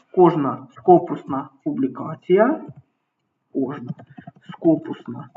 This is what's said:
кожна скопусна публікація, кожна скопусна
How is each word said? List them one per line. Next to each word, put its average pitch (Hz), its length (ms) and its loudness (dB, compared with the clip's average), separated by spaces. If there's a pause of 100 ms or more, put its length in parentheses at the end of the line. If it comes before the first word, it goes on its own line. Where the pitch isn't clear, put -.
(160)
кожна 143 560 2
скопусна 147 760 0 (140)
публікація, 156 960 -2 (920)
кожна 131 380 -6 (600)
скопусна - 840 -4